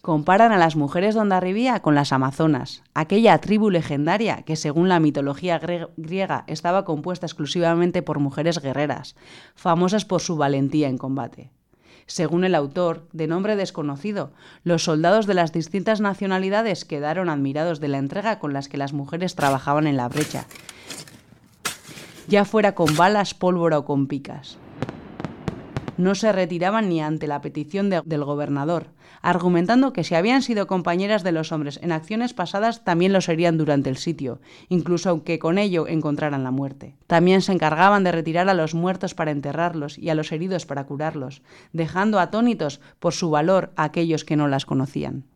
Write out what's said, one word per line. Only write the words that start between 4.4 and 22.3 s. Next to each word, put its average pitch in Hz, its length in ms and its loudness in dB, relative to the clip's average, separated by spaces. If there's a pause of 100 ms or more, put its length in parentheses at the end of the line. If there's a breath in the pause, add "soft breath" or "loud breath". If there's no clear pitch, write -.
que, 156 140 -4
según 160 340 2
la 180 100 4
mitología 147 640 0
gre-, 165 340 -6
griega, 165 520 -4
estaba 175 380 -2
compuesta 170 420 -6
exclusivamente 170 760 0
por 151 160 -4
mujeres 147 420 -2
guerreras, 135 560 -4 (380 loud breath)
famosas 180 520 0
por 175 160 0
su 170 160 -4
valentía 139 500 0
en 127 100 -2
combate. 131 540 -8 (560 soft breath)
Según 170 380 0
el 185 100 2
autor, 160 580 -2
de 160 140 -4
nombre 190 280 -2
desconocido, 165 760 -6 (300 loud breath)
los 170 220 0
soldados 175 420 4
de 196 80 2
las 170 180 2
distintas 196 480 -2
nacionalidades 196 800 -2
quedaron 160 460 -4
admirados 147 500 -2
de 147 100 -4
la 139 100 -2
entrega 190 400 -4
con 147 140 -4
las 139 160 -6
que - 80 -10
las 139 160 -4
mujeres 165 420 -6
trabajaban 143 500 0
en 143 120 2
la 120 120 -2
brecha, 147 380 -4 (1800 loud breath)
ya 202 160 4